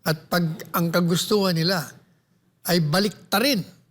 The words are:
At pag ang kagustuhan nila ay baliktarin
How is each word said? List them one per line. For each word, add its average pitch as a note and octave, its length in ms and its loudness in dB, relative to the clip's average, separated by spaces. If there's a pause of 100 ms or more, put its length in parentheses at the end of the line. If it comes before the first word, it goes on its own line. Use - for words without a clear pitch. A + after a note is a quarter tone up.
At D#3 320 -4
pag F3 160 0 (240)
ang E3+ 160 0
kagustuhan F3+ 640 0
nila E3 400 -2 (720)
ay F3 160 2
baliktarin G3+ 800 0 (300)